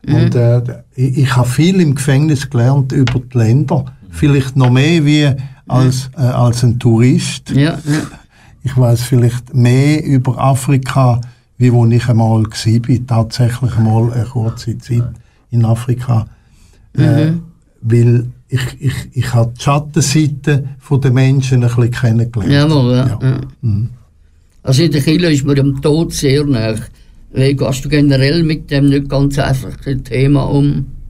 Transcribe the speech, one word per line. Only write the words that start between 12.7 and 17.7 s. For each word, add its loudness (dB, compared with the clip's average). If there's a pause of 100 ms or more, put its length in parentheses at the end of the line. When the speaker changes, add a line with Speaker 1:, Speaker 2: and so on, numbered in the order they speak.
Speaker 2:
bin, -2
tatsächlich -2
einmal 0
eine -2
kurze -6
Zeit -4 (480)
in 2
Afrika. -2 (720)
Äh, 2
Speaker 1:
Mhm. -4 (400)